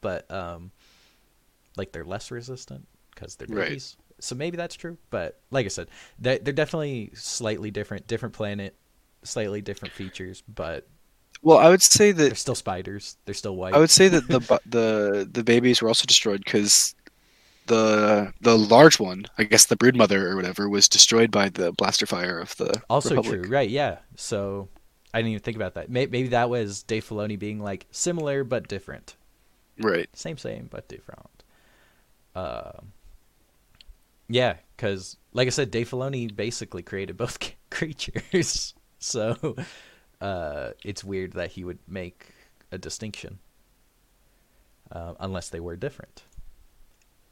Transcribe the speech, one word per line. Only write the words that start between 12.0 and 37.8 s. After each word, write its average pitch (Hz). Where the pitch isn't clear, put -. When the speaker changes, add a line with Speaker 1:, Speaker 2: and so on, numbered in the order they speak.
Speaker 1:
they're 156
Speaker 2:
that 110
Speaker 1:
still 123
spiders. 98
They're 104
still 98
white. 92
Speaker 2:
I 143
would 160
say 185
that 165
the 135
Speaker 1:
<laughs> -
Speaker 2:
bu-, 120
the, 107
the 123
babies 120
were 113
also 117
destroyed 98
'cause -
the, 107
the 117
large 117
one, 95
I 107
guess -
the 110
broodmother 110
or 95
whatever, 92
was 101
destroyed 113
by 101
the 87
blaster -
fire -
of -
the -
Speaker 1:
Also 127
Speaker 2:
Republic. 113
Speaker 1:
true, 90
right? 127
Yeah. 127
So 98
I 113
didn't 113
even 104
think 117
about 98
that. 82
May-, 123
maybe 123
that 120
was 107
Dave 110
Filoni 107
being 104
like, 101
"Similar 151
but 120
different." -
Speaker 2:
Right. 190
Speaker 1:
Same, 160
same, -
but -
different. -
Um, 82
yeah, 117
'cause, 98
like 127
I 123
said, 123
Dave 117
Filoni 127
basically 104
created 95
both -
<laughs> -
ca-, -
creatures, -